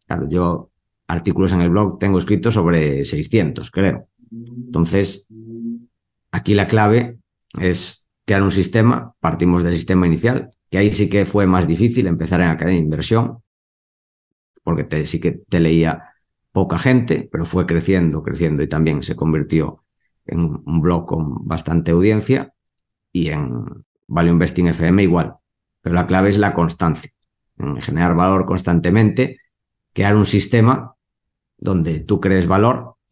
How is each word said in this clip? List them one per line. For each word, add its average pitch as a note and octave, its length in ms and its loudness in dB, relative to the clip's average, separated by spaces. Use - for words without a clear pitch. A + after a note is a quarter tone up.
Claro, D2 240 -6
yo F2 400 -2
artículos F2 440 -2
en F2+ 80 2
el F2 80 2
blog G2 300 0
tengo G2 200 0
escritos F2+ 360 0
sobre D#2+ 500 0
seiscientos, D#2 640 -2
creo. F#2 360 -2
Entonces, A2+ 920 -4
aquí - 240 0
la G2+ 140 2
clave A2+ 500 2
es - 500 -4
crear G2 200 2
un F#2+ 80 2
sistema, A2 640 2
partimos F2 460 0
del F2 100 0
sistema F2+ 320 0
inicial, G2 480 -2
que F2+ 80 -2
ahí G2+ 140 4
sí G2+ 160 0
que G2 180 0
fue G2+ 220 2
más F2+ 180 4
difícil A2 400 0
empezar E2+ 340 0
en F2 60 4
Academia E2 320 0
de D#2+ 60 0
Inversión, D#2+ 580 -2
porque E2 220 -2
te, D2+ 200 -2
sí E2 140 -4
que E2+ 140 -2
te - 260 -4
leía D#2+ 520 2
poca F2+ 260 0
gente, A#2+ 540 0
pero E2+ 120 -4
fue F2+ 220 -2
creciendo, E2+ 560 0
creciendo D2 400 -2
y D2 60 -2
también D2+ 340 -2
se - 140 -8
convirtió D#2+ 680 -2
en E2 380 -4
un E2 160 -2
blog E2+ 260 0
con D#2 380 -6
bastante E2 460 -2
audiencia G#2 640 0
y E2 200 -2
en B1+ 340 -6
Value E2+ 240 2
Investing F2 380 2
F E2 180 0
M F#2+ 160 4
igual. E2+ 320 0
Pero F2 160 -2
la F2 100 0
clave F#2 220 2
es G2+ 100 2
la G2+ 160 2
constancia, E2 560 -2
en C2+ 240 -8
generar E2+ 320 0
valor F#2 320 2
constantemente, F2+ 920 0
crear G2+ 220 0
un G#2 120 4
sistema A#2 680 0
donde E2 400 -2
tú E2 220 -2
crees F#2 260 2
valor G#2+ 480 2